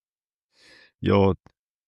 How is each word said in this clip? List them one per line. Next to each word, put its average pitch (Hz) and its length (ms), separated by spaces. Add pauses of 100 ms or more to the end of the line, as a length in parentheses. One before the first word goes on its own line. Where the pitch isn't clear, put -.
(1000)
Ja, 98 320 (560)